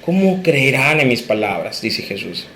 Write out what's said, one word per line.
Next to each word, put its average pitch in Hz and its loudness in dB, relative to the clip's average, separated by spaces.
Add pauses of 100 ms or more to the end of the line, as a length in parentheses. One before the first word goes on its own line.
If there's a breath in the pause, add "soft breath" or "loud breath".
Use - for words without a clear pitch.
¿cómo 185 2
creerán 139 2
en 131 4
mis 117 0
palabras?", 101 -4
dice - -4
Jesús. 95 -10